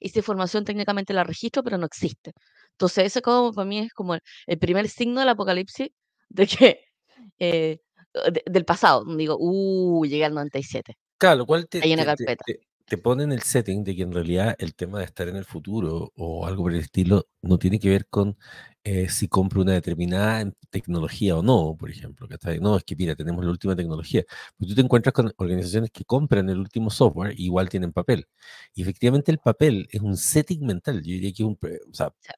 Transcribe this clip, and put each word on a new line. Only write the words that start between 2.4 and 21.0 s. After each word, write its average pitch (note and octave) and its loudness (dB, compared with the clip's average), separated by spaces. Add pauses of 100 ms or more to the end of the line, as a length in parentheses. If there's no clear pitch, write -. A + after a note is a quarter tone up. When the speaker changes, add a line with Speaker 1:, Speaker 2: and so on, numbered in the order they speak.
Speaker 1:
Entonces, F#3 2
ese A#3+ -2
como, A#3+ 2
para G3+ -4
mí G3+ -4
es A3+ -6
como F3+ -6
el, D#3+ -8 (260)
el D#3+ -2
primer F#3+ 0
signo A#3+ -2
del C4 4
apocalipsis G3 -2 (400)
de F#3+ 4
que, - 8 (600)
eh, D#3+ 0 (540)
de, - -2
del F#3 2
pasado. E3 4 (100)
Digo, D#3 -2
"Uh, F#3 2
llegué D3+ 0
al D3+ -2
noventa D3 -4
y C#3 -4
siete". - -10 (240)
Speaker 2:
Claro, F3 8
lo B2 -2
cual E3 2
te, E3+ -2
Speaker 1:
Hay D#3+ 4
una D#3+ 2
Speaker 2:
te, - 2
te, C#3+ -2
Speaker 1:
carpeta. A#2+ -4
Speaker 2:
te, - -8 (260)
te G#2 -4
pone B2 0
en D3 -2
el B2 -2
setting G#2 0
de F#2+ -4
que F#2 -4
en F2 -4
realidad F2 0
el E2+ -8
tema F#2+ -8
de F2+ -6
estar F2 -8
en F#2 -8
el F#2+ -10
futuro E2 -6
o E2+ -6
algo F#2+ -4
por F2 0
el E2+ 0
estilo F#2 2 (140)
no F2+ 4
tiene F#2+ 0
que G2 0
ver G2 2
con, G2+ 0 (460)
eh, F#2 -2
si - -4
compro F#2+ 2
una F#2+ 2
determinada F#2 0
en-, G#2 -6 (160)
tecnología D3+ -2